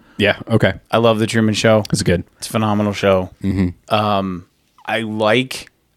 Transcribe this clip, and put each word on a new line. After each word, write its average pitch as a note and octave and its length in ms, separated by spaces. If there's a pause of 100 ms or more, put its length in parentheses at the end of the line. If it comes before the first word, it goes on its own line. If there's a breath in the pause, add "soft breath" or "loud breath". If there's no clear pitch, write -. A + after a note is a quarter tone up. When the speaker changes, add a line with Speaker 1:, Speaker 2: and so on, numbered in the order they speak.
(180 soft breath)
Speaker 1:
Yeah, G2+ 200 (100)
okay. A2 260 (160)
Speaker 2:
I A2+ 80
love A2+ 200
The A2 80
Truman A2 280
Show. A2 360
Speaker 1:
It's G2 120
good. F2+ 220 (140)
Speaker 2:
It's - 100
a - 20
phenomenal G#2 440
show. F#2+ 360 (120)
Speaker 1:
Mm-hmm. F#2 520
Speaker 2:
Um, G2 520 (380)
I A2 160
like, A2 680 (260)